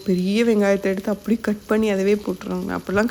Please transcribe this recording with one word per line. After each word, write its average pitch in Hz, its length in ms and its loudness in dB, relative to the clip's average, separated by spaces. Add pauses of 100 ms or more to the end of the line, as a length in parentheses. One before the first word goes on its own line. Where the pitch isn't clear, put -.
பெரிய 190 380 2
வெங்காயத்தை 202 400 2
எடுத்து 196 280 -2
அப்படியே 208 300 -2
கட் 208 260 -4
பண்ணி 220 260 2
அதவே 196 220 2
போட்டுருவாங்க. 185 600 -6
அப்படிலாம் 208 340 0